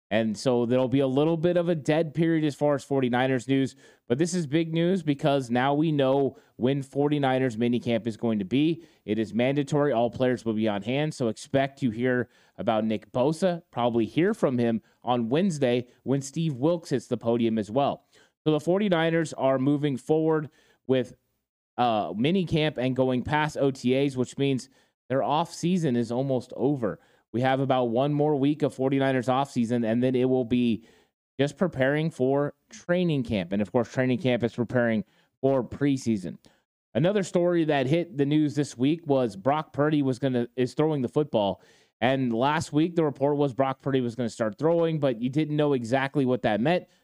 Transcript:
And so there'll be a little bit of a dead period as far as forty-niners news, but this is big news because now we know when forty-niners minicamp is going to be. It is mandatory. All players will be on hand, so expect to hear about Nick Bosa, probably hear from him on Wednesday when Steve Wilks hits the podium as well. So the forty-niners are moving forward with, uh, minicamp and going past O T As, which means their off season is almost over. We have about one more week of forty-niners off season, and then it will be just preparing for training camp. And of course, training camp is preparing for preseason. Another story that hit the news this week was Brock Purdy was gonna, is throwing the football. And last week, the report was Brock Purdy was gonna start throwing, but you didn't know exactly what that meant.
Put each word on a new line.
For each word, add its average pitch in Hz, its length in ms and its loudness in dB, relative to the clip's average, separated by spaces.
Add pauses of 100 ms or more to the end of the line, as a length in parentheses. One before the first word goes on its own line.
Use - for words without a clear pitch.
(120)
And 110 240 0
so 123 300 2
there'll 127 220 2
be 135 140 2
a 135 60 2
little 147 300 2
bit 175 180 0
of 175 140 0
a 175 60 0
dead 156 380 -2
period 165 300 0
as 147 120 -2
far 147 200 2
as 131 80 -6
forty-niners 127 640 0
news, 135 280 0 (320)
but 123 120 0
this 170 140 -2
is 180 120 -2
big 160 280 -2
news 170 280 0
because 139 480 0
now 127 240 2
we 156 180 2
know 135 460 2 (200)
when 135 260 0
forty-niners 135 720 0
minicamp 120 480 0
is 113 120 -4
going 113 220 -2
to 98 60 -2
be. 143 380 0 (220)
It 104 120 -2
is 110 160 -4
mandatory. 143 580 0
All 117 180 2
players 127 360 -2
will 113 80 0
be 110 140 0
on 101 160 -2
hand, 143 300 -2
so 123 160 -2
expect 135 500 -4
to 135 100 0
hear 123 400 -2 (280)
about 110 260 0
Nick 110 300 -4
Bosa, 160 480 0 (100)
probably 120 340 0
hear 170 280 0
from 143 240 0
him 117 240 0 (200)
on 120 280 -2
Wednesday 139 580 0 (160)
when 135 180 -2
Steve 160 340 -4
Wilks 165 340 -2
hits 127 180 -4
the 123 80 -2
podium 117 420 0
as 104 140 -4
well. 123 320 -2 (400)
So 156 80 2
the 151 80 0
forty-niners 165 760 0
are 135 260 0
moving 143 360 0
forward 156 540 0 (360)
with, 123 280 0 (640)
uh, 110 360 0
minicamp 151 640 0
and 131 180 -2
going 127 260 0
past 151 360 -2
O 135 120 2
T 131 260 0
As, 135 220 0
which 123 220 -4
means 135 300 -2 (380)
their 131 140 -2
off 147 320 -2
season 165 420 0
is 120 160 -2
almost 127 460 -4
over. 120 420 -2 (320)
We 113 100 -2
have 135 200 2
about 127 240 0
one 123 280 0
more 147 220 2
week 143 260 0
of 139 120 0
forty-niners 135 560 0
off 131 220 0
season, 120 340 0
and 117 180 0
then 131 120 0
it 123 100 2
will 127 200 0
be 120 400 0 (540)
just 139 180 -2
preparing 151 540 0
for 139 440 0 (140)
training 175 540 0
camp. 95 300 -2
And 104 80 0
of 101 100 -4
course, 120 180 0
training 127 300 0
camp 120 240 0
is 117 100 -2
preparing 117 520 0 (340)
for 135 240 2
preseason. 117 760 -4 (560)
Another 190 300 2
story 175 420 2
that 143 220 0
hit 151 300 0
the 143 80 4
news 151 300 2
this 143 220 -2
week 147 280 0
was 127 320 0
Brock 139 340 -2
Purdy 147 300 2
was 131 180 0
gonna, 123 380 0
is 123 160 0
throwing 151 280 0
the 120 60 -2
football. 107 540 0 (400)
And 127 320 2
last 139 380 0
week, 160 240 0
the 165 80 2
report 143 320 0
was 143 180 0
Brock 135 280 -2
Purdy 135 200 0
was 117 140 -4
gonna 120 140 -4
start 107 280 -4
throwing, 165 420 0
but 131 220 -2
you 127 80 -2
didn't 151 260 -2
know 147 180 2
exactly 131 520 0
what 123 160 0
that 107 200 2
meant. 165 240 0 (180)